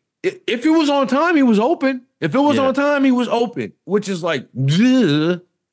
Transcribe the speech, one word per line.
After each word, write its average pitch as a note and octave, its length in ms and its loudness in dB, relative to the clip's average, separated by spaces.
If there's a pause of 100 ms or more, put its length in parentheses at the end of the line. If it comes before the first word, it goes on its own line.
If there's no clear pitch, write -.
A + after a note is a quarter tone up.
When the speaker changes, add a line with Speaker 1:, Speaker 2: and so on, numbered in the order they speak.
(260)
Speaker 1:
i-, - 220 -4
if B3 180 -4
it D#4 40 2
was D#4 200 2
on C#4 180 0
time, D#4+ 280 0
he C#4+ 80 4
was A3 160 4
open. C4+ 460 -2 (160)
If D3+ 120 -2
it C4 60 2
was D4 160 2
Speaker 2:
Yeah. C4+ 120 0
Speaker 1:
on C4 60 0
time, C#4+ 300 0
he C4+ 80 4
was A#3+ 160 0
open, A3+ 460 -4 (120)
which G3+ 240 -2
is F3+ 140 -6
like, D#3 240 -4 (180)
"Duh." F3 800 2
<laughs> - 40 -20 (260)